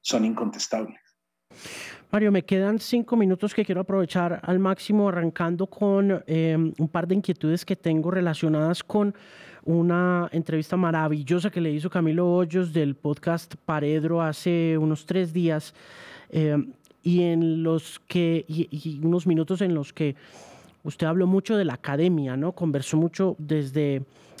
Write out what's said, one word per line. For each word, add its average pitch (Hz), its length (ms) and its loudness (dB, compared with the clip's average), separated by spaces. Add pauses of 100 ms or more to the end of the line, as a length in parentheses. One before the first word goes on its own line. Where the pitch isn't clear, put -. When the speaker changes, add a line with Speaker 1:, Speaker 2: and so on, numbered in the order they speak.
Speaker 1:
son 113 240 0
incontestables. 110 760 -4 (1120)
Speaker 2:
Mario, 208 180 2
me 190 140 4
quedan 196 340 0
cinco 233 380 -2
minutos 196 360 2
que 214 120 0
quiero 180 160 -2
aprovechar 180 640 0
al 185 160 2
máximo, 202 480 2
arrancando 170 580 -2
con, 196 600 2
eh, 160 300 2
un 160 320 0
par 170 200 -2
de 190 80 0
inquietudes 175 480 -2
que 196 100 -4
tengo 160 380 0
relacionadas 165 720 0
con 208 300 0 (500)
una 175 680 2
entrevista 160 460 -2
maravillosa 160 760 0
que 180 100 -4
le 165 120 0
hizo 151 180 -4
Camilo 175 420 2
Hoyos 175 400 0
del 147 220 0
podcast 160 680 -4
Paredro 156 580 0
hace 165 560 0
unos 156 260 0
tres 175 280 -2
días, 160 420 0 (560)
eh, 151 260 2 (460)
y 175 200 4
en 165 420 2
los 160 420 -2
que, 165 400 0
y, 160 240 -4
y 151 340 -6
unos 170 220 0
minutos 165 340 2
en 180 140 0
los 147 180 -4
que 143 220 -2 (720)
usted 156 240 -2
habló 180 180 2
mucho 190 300 2
de 202 80 2
la 135 100 -2
academia, 143 640 0
¿no? 156 160 -2
Conversó 151 440 -2
mucho 170 420 0
desde 143 680 -2 (360)